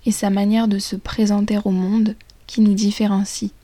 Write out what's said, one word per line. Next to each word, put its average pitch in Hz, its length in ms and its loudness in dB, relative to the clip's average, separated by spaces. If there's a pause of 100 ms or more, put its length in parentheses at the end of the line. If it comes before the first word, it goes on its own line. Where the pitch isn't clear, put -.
et 240 60 0
sa 208 200 -2
manière 202 360 2
de 202 120 0
se 196 180 -8
présenter 208 680 0
au 202 60 0
monde 208 460 0 (320)
qui - 120 -2
nous 208 140 6
différencie 202 760 -2 (120)